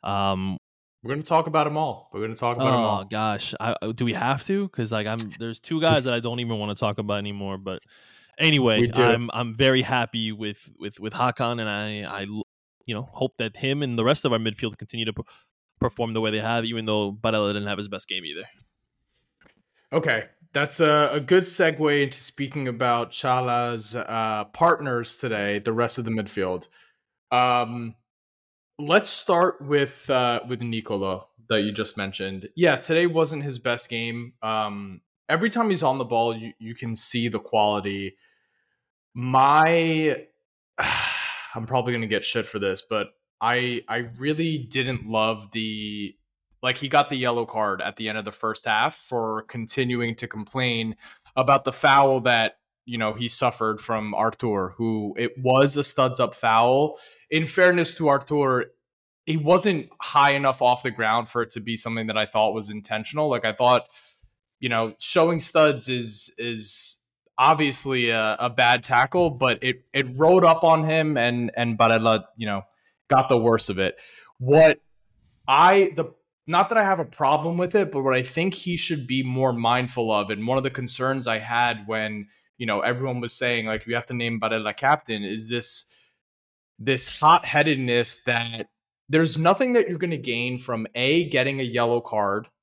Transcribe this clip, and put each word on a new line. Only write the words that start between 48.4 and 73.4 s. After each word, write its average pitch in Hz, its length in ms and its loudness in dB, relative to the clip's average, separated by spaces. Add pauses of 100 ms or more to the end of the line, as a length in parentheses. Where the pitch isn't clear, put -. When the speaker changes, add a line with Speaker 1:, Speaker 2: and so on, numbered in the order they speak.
Speaker 2:
half 117 280 0
for 110 480 -4
continuing 120 720 -4
to 113 140 -10
complain 113 640 -4 (400)
about 135 300 4
the 127 80 -2
foul 139 480 4
that, 117 380 2 (280)
you 120 100 -8
know, 107 180 -2
he 117 120 -6
suffered 113 540 0
from 107 340 -4
Arthur, 104 600 -2
who, 110 420 -4
it 120 180 -4
was 135 400 4
a 143 60 0
studs 127 380 0
up 120 160 0
foul. 123 600 2 (320)
In 160 160 0
fairness 180 500 4
to 160 100 0
Arthur, 139 600 2 (600)
he 156 100 0
wasn't 170 540 2 (100)
high 143 340 4
enough 139 280 0
off 123 220 2
the 127 80 -2
ground 113 360 0
for 120 140 -2
it 113 80 -4
to 117 100 -10
be 113 160 -6
something 113 300 -4
that 107 100 -4
I 107 100 0
thought 110 280 2
was 104 160 -6
intentional. 107 580 -4
Like, 120 160 -2
I 110 80 0
thought, 123 360 2 (720)
you 127 80 -4
know, 113 320 0
showing 165 400 2
studs 147 480 2
is, 117 500 -4
is 113 640 -4 (360)
obviously 135 720 2
a, 110 280 0
a 123 120 -2
bad 120 340 2
tackle, 135 460 2
but 127 340 0
it, 127 280 -4
it 131 240 -2
rode 175 280 8
up 165 180 6
on 160 220 6
him, 156 320 0
and, 120 400 0
and 117 200 0
Barella, 113 460 4 (140)
you 113 100 -8
know, 98 160 -4 (460)
got - 200 4
the 127 80 4
worst 113 320 4